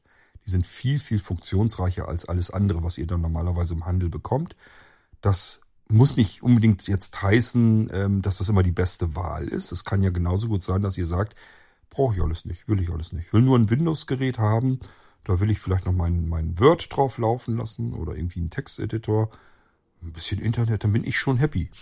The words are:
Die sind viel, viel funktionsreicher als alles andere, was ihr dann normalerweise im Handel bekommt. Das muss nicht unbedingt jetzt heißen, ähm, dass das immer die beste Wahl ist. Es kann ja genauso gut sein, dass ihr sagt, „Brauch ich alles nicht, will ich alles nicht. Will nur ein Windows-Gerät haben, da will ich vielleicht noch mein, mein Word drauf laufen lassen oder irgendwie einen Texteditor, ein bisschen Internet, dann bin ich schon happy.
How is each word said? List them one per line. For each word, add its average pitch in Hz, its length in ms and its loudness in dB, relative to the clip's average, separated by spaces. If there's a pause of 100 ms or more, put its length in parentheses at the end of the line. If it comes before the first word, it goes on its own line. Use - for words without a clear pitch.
(440)
Die 101 60 -6
sind 92 160 2
viel, 139 320 -2
viel 107 220 -2
funktionsreicher 92 880 -2
als 87 160 -6
alles 87 260 -2
andere, 95 320 0
was 87 160 -4
ihr 82 80 -4
dann 87 140 -2
normalerweise 82 540 -2
im 80 120 -6
Handel 90 220 0
bekommt. 131 480 -4 (640)
Das - 400 2 (260)
muss 123 300 6
nicht - 260 0
unbedingt 113 460 4
jetzt - 340 -2
heißen, 110 720 4
ähm, 98 300 0
dass 98 160 -2
das 90 100 0
immer 98 160 4
die 90 80 2
beste 85 420 -2
Wahl 78 320 -6
ist. - 240 -2
Es 87 140 -4
kann 98 180 0
ja 95 80 4
genauso 90 380 0
gut 101 160 -2
sein, 92 180 0
dass 98 160 -2
ihr 87 80 -2
sagt, 85 300 -2 (520)
„Brauch 127 260 0
ich 90 60 -2
alles 80 260 -2
nicht, - 200 -12
will 104 140 0
ich 85 100 -2
alles 80 220 -8
nicht. 82 200 -8
Will 110 100 6
nur 131 140 6
ein 110 140 4
Windows-Gerät 135 680 -2
haben, 113 400 2 (440)
da 92 140 2
will 107 120 2
ich 101 80 2
vielleicht 92 260 -2
noch 90 80 0
mein, 85 360 0
mein 82 300 -4
Word 156 380 4
drauf 135 220 -2
laufen 117 400 -2
lassen 117 340 -6
oder 80 240 -8
irgendwie 85 240 -6
einen 82 80 -4
Texteditor, 110 840 -4 (720)
ein 82 140 -14
bisschen - 260 -4
Internet, 113 420 -2
dann 104 120 2
bin 113 100 0
ich 139 140 -2
schon 131 180 0
happy. 120 340 -2 (120)